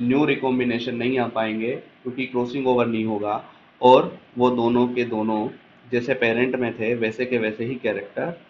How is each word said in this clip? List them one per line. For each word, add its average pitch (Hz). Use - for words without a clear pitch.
new 135
recombination 127
नहीं 123
आ 117
पाएंगे 110
क्योंकि 127
crossing 127
over 120
नहीं 113
होगा, 104
और 131
वो 123
दोनों 120
के 123
दोनों 110
जैसे 120
parent 120
में 123
थे 113
वैसे 113
के 123
वैसे 110
ही 123
character 117